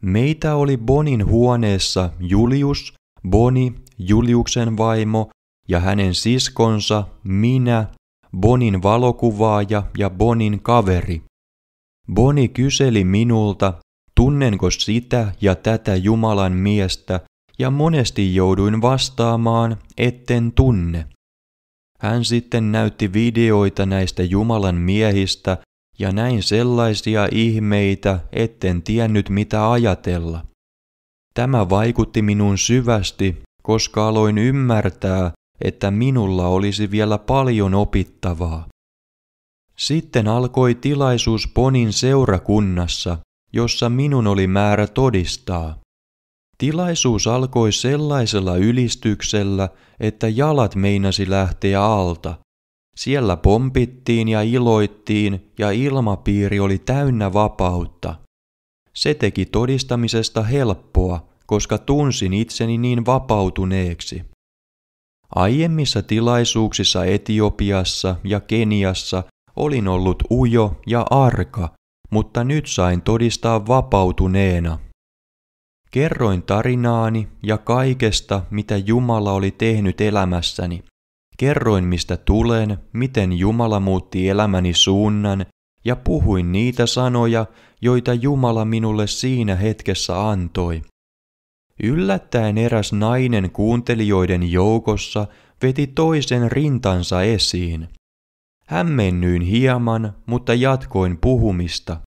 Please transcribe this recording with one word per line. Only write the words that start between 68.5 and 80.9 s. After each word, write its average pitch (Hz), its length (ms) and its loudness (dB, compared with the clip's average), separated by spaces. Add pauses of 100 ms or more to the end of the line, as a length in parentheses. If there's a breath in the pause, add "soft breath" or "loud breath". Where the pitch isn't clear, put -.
olin 135 320 -2
ollut 92 420 0
ujo 117 560 2
ja 117 240 -2
arka, 113 580 2 (420)
mutta 107 340 -2
nyt 143 220 -2
sain 90 360 0
todistaa 113 640 0
vapautuneena. 92 1120 2 (1120)
Kerroin 120 520 0
tarinaani 113 840 -2 (140)
ja 104 160 -2
kaikesta, 123 920 -2
mitä 104 260 -4
Jumala 110 560 0
oli 98 180 0
tehnyt 107 500 -2
elämässäni. 90 840 -2 (540)